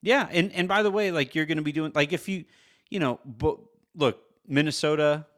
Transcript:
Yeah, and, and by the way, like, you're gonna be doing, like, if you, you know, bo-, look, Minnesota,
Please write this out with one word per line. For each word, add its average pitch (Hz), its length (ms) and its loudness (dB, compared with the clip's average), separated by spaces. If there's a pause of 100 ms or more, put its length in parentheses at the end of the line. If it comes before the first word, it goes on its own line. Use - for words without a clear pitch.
Yeah, 240 300 2
and, 175 220 0
and 180 140 -2
by 196 160 2
the 208 80 4
way, 196 200 0
like, 151 240 -2
you're 156 100 0
gonna 156 160 -2
be 151 120 -2
doing, 156 220 -2
like, 147 200 2
if 165 120 -6
you, 190 200 -6 (420)
you 202 120 -4
know, 127 260 0
bo-, 139 420 -4 (260)
look, 143 280 0 (260)
Minnesota, 151 760 0 (120)